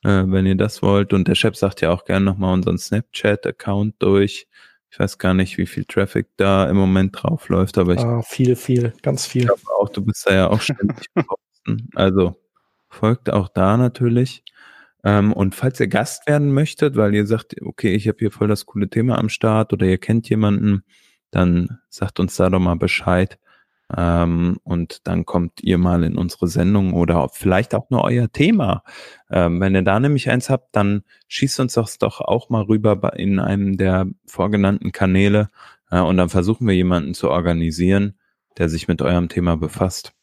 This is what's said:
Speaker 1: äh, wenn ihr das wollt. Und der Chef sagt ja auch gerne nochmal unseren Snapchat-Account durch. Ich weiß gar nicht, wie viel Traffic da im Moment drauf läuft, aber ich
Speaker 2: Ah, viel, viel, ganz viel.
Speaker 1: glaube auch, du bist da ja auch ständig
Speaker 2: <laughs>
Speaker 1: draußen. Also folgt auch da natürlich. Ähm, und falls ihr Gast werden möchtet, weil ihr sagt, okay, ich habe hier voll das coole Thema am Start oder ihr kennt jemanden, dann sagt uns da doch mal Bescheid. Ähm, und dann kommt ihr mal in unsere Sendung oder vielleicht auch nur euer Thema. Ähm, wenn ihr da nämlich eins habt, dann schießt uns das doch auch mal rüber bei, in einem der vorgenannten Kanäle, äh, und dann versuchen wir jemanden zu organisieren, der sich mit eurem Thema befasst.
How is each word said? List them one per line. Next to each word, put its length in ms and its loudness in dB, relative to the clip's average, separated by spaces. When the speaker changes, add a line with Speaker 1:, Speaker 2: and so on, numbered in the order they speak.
Speaker 1:
äh, 240 2
wenn 180 2
ihr 120 2
das 240 -2
wollt. 320 2
Und 160 2
der 60 2
Chef 200 0
sagt 240 -2
ja 120 0
auch 120 -2
gerne 220 0
nochmal 280 0
unseren 240 0
Snapchat-Account 1200 -4
durch. 480 0
Ich 100 -20
weiß 180 -4
gar 160 2
nicht, 240 0
wie 80 -2
viel 200 -8
Traffic 500 -2
da 340 2
im 60 2
Moment 380 2
drauf 340 -4
läuft, 300 0
aber 160 2
ich 80 0
Speaker 2:
Ah, 200 -2
viel, 360 0
viel, 340 -2
ganz 240 -4
viel. 200 -2
Speaker 1:
glaube 160 0
auch, 80 0
du 160 -8
bist 240 -4
da 60 4
ja 160 4
auch 100 2
ständig 520 -4
Speaker 2:
<laughs> 40 -8
Speaker 1:
draußen. 800 -6
Also 400 2
folgt 420 -2
auch 180 0
da 260 2
natürlich. 680 0
Ähm, 300 4
und 220 0
falls 260 -4
ihr 80 0
Gast 360 -4
werden 280 2
möchtet, 420 0
weil 180 2
ihr 140 2
sagt, 340 -4
okay, 320 -4
ich 140 0
habe 120 -2
hier 120 -2
voll 160 -2
das 180 -2
coole 240 -4
Thema 280 0
am 100 0
Start 460 0
oder 120 0
ihr 120 2
kennt 320 -2
jemanden, 540 0
dann 500 0
sagt 320 -6
uns 160 -2
da 120 4
doch 100 2
mal 180 0
Bescheid. 600 -2
Ähm, 680 0
und 440 -6
dann 180 -2
kommt 360 -4
ihr 160 0
mal 260 2
in 140 -2
unsere 300 -4
Sendung 460 0
oder 360 2
vielleicht 440 0
auch 160 -4
nur 140 0
euer 280 0
Thema. 520 0
Ähm, 320 0
wenn 140 2
ihr 60 4
da 180 2
nämlich 300 0
eins 200 -2
habt, 260 -4
dann 280 0
schießt 320 -4
uns 120 -2
das 240 -4
doch 220 -2
auch 300 -2
mal 140 0
rüber 340 2
bei, 120 -2
in 300 -2
einem 380 -2
der 300 0
vorgenannten 640 0
Kanäle, 580 2
äh, 80 2
und 180 2
dann 120 2
versuchen 380 0
wir 80 4
jemanden 380 0
zu 160 -2
organisieren, 840 0
der 120 0
sich 180 -6
mit 140 -2
eurem 280 0
Thema 280 0
befasst. 640 -4